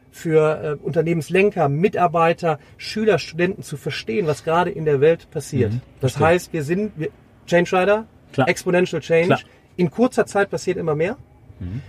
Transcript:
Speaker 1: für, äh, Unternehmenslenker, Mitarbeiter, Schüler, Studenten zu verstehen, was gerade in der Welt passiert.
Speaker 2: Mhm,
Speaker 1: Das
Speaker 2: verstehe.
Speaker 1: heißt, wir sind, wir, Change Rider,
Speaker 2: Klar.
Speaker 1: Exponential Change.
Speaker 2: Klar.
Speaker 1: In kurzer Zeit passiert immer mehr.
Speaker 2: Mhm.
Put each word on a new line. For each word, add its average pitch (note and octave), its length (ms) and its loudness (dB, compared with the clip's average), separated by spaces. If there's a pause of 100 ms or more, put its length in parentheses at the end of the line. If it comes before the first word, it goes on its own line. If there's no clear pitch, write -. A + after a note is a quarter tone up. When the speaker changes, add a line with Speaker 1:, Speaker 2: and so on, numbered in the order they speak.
(120)
Speaker 1:
für, D#3 680 0
äh, - 20 -20
Unternehmenslenker, E3 880 0
Mitarbeiter, E3 880 0 (200)
Schüler, G#3+ 420 0
Studenten F3 420 -4
zu - 160 -12
verstehen, G3+ 480 -4
was D3+ 180 -2
gerade E3+ 280 0
in D#3+ 140 -8
der C#3+ 160 2
Welt D#3+ 280 2
passiert. C3 420 -2
Speaker 2:
Mhm, A#2+ 100 -4 (200)
Speaker 1:
Das B2+ 120 0
Speaker 2:
verstehe. - 140 2
Speaker 1:
heißt, F3 260 2
wir D#3 100 -4
sind, G3 320 -2
wir, D3+ 140 -6 (360)
Change F3 260 2
Rider, G3+ 340 2 (260)
Speaker 2:
Klar. C3 180 0
Speaker 1:
Exponential F3 520 0
Change. E3+ 260 2
Speaker 2:
Klar. - 120 2 (360)
Speaker 1:
In F3 160 0
kurzer A#3+ 340 0
Zeit G3+ 240 -2
passiert F3 280 -4
immer E3 180 -2
mehr. F3+ 220 -2 (420)
Speaker 2:
Mhm. F#2+ 300 -10